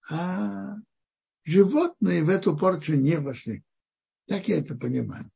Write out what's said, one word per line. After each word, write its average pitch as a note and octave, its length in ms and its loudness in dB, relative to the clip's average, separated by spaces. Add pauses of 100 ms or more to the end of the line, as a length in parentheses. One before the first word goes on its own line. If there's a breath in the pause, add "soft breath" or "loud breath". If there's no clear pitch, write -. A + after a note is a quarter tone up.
(100)
А G3 640 -6 (680)
животные G3 760 4
в D3+ 60 2
эту F#3 280 2
порчу D#3+ 380 0
не D3 240 2
вошли. B2 460 -8 (600)
Так G3 220 -4
я F3+ 100 2
это C#3+ 180 -6
понимаю. B2 600 -6